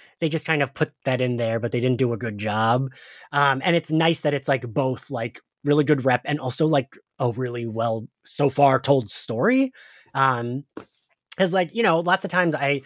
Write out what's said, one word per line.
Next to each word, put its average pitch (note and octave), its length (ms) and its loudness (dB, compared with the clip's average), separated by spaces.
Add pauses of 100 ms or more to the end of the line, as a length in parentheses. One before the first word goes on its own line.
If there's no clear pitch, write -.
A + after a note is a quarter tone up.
(200)
they E3 100 0
just D#3 160 -4
kind D3+ 160 0
of C3 100 -4
put - 200 -2 (120)
that B2+ 160 0
in B2 160 0
there, A2+ 240 -2
but A2+ 120 -4
they A#2+ 80 0
didn't B2+ 180 2
do A#2+ 160 2
a - 20 -6
good G#2+ 220 -6
job." A2+ 520 0 (420)
Um, C#3+ 320 2
and E3+ 120 2
it's D#3+ 140 -2
nice D#3+ 320 2
that D3 100 0
it's, C#3 160 -4
like, C3+ 180 0
both, C3 440 -4
like, A#2+ 300 -8 (240)
really D3 200 4
good C3+ 220 2
rep B2 180 2
and D3+ 160 -4
also, B2+ 260 -2
like, C#3+ 300 0 (220)
a B2+ 140 0
really A#2+ 340 -6
well A2+ 420 -4 (160)
so - 240 0
far C3+ 320 4
told C3 300 2
story. B3 600 0 (420)
Um, B2+ 500 0 (720)
'cause, F#3 160 0
like, F#3 220 -2
you A3+ 80 -2
know, E3+ 180 2
lots F3+ 240 0
of F#3 60 -6
times F3 240 0
I, C#3 320 0